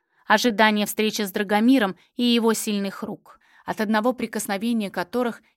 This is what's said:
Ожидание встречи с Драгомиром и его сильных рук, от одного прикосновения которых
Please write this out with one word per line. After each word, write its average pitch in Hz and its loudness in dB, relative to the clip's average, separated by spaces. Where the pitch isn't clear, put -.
Ожидание 214 4
встречи 214 -2
с 190 -6
Драгомиром 208 2
и - -6
его 233 4
сильных 202 -4
рук, - -14
от 180 -6
одного 220 0
прикосновения 214 -4
которых 226 -6